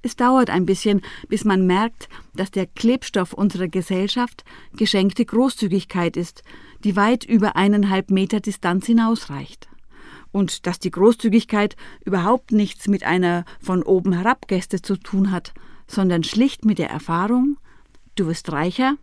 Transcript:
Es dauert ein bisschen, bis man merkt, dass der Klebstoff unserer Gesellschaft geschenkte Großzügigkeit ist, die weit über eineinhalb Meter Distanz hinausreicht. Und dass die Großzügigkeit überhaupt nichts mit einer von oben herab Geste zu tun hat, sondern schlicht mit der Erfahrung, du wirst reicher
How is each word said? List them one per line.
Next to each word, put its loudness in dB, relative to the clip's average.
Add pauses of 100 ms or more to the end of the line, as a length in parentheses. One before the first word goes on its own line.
Es -8
dauert 4
ein 0
bisschen, 0 (280)
bis -2
man 4
merkt, 0 (240)
dass -6
der -2
Klebstoff -2
unserer -2
Gesellschaft -4 (320)
geschenkte 0
Großzügigkeit -2
ist, -8 (400)
die 0
weit 2
über 2
eineinhalb 2
Meter 0
Distanz -4
hinausreicht. -2 (640)
Und -2
dass -4
die -4
Großzügigkeit 2 (280)
überhaupt 0
nichts 0
mit 0
einer 0 (140)
von -2
oben 2
herab -2
Geste -4
zu -4
tun 0
hat, -6 (320)
sondern 0
schlicht 0
mit 2
der -2
Erfahrung, 0 (580)
du 0
wirst -6
reicher 0